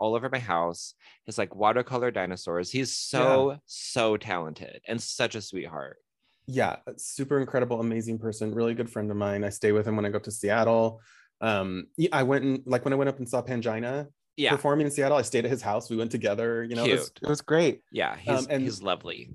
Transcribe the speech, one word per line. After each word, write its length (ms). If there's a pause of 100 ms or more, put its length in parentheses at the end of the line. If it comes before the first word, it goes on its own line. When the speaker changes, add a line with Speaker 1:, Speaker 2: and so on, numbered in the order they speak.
Speaker 1:
all 160
over 120
my 120
house. 540 (320)
His, 120
like, 160
watercolor 560
dinosaurs. 600
He's 240
so, 560
Speaker 2:
Yeah. 40 (100)
Speaker 1:
so 500
talented 720
and 120
such 360
a 40
sweetheart. 580 (500)
Speaker 2:
Yeah, 300 (100)
a 100
super 420
incredible, 400
amazing 380
person, 340
really 220
good 160
friend 220
of 40
mine. 280
I 60
stay 200
with 160
him 80
when 100
I 40
go 100
to 140
Seattle. 680 (400)
Um, 460 (100)
yeah, 140
I 140
went 200
and, 220
like, 180
when 80
I 40
went 140
up 80
and 100
saw 140
Pangina 640 (280)
Speaker 1:
Yeah. 140
Speaker 2:
performing 360
in 40
Seattle, 260
I 60
stayed 220
at 80
his 100
house. 260
We 80
went 140
together, 540
you 100
know, 100
it 100
was, 160
Speaker 1:
Cute. 120
Speaker 2:
it 60
was 140
great. 400 (100)
Speaker 1:
Yeah, 240
he's, 240
Speaker 2:
Um, 100
and 140
Speaker 1:
he's 180
lovely. 520